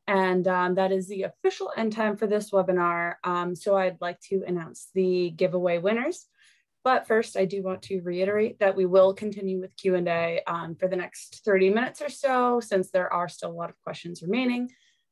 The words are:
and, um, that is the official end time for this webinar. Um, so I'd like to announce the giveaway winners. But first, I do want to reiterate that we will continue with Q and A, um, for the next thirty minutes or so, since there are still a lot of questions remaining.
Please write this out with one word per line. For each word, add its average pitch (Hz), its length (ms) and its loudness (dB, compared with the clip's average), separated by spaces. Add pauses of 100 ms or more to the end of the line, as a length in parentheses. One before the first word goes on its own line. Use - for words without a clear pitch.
and, 185 420 2
um, 180 280 2
that 190 160 2
is 190 160 0
the 190 160 -6
official 370 540 -4
end 220 160 -2
time 214 240 0
for 220 100 -2
this 208 240 -2
webinar. 175 720 0
Um, 175 320 -2
so 196 220 0
I'd 185 240 0
like 175 180 -6 (100)
to 190 160 0
announce 175 480 -6
the 180 360 2
giveaway 175 480 0
winners. 226 500 -2 (560)
But 254 240 2
first, 220 300 0
I 190 80 2
do 196 180 -4
want 190 200 -6
to 190 180 -6
reiterate 190 580 0
that 190 160 4
we 185 100 2
will 190 280 6
continue 196 480 -6
with 190 160 -14
Q 185 180 2
and 175 140 0
A, 170 360 0
um, 170 300 -6
for 185 140 -2
the 185 80 -2
next - 480 -10
thirty 190 240 6
minutes 233 320 0
or 294 80 -6
so, 247 500 2
since 190 320 -2
there 180 220 0
are 175 160 -2
still 170 220 -10
a - 20 -14
lot 170 160 -10
of - 120 -20
questions 170 400 -12
remaining. 247 480 -2 (420)